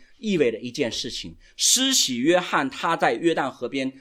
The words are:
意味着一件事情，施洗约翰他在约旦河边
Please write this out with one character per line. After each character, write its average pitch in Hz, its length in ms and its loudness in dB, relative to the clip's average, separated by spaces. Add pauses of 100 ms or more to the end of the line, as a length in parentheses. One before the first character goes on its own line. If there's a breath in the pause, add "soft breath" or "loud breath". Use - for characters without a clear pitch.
(180 soft breath)
意 214 180 -2
味 139 160 4
着 - 60 -8
一 123 120 -8
件 120 220 -2
事 - 180 -8
情， 82 240 -12 (220 soft breath)
施 262 380 2
洗 127 240 2
约 160 200 4
翰 170 300 0
他 170 260 -2
在 165 200 2
约 165 200 0
旦 151 140 -2
河 123 200 -8
边 131 220 -4 (100)